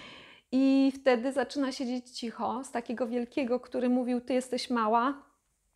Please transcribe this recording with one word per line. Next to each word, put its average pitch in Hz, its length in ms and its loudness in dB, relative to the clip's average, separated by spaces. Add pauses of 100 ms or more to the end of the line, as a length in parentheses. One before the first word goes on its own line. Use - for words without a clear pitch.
(520)
I 269 480 4
wtedy 254 320 2
zaczyna 269 400 -2
siedzieć 254 380 -6
cicho 226 540 -6
z - 60 -16
takiego 233 360 -4
wielkiego, 240 540 -2
który 247 280 -2
mówił: 247 320 2
"Ty 247 140 -2
jesteś 254 360 -2
mała, 233 520 2 (540)